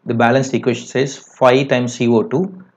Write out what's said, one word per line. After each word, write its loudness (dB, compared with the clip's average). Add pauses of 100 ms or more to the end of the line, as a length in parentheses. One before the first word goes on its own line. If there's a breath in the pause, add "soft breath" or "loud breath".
The -4
balanced 2
equation -4
says -4
five 2
times 0
C -2
O 4
two -6 (120)